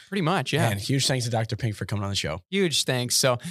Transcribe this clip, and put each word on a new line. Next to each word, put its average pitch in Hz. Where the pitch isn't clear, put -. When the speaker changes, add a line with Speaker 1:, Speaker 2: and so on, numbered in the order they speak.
Speaker 1:
Pretty 196
much, 156
yeah. 120
Speaker 2:
man, 101
huge 131
thanks 127
to 120
Doctor 110
Pink 110
for -
coming 101
on 98
the 98
show. 80
Speaker 1:
Huge 185
thanks. 123
So, 127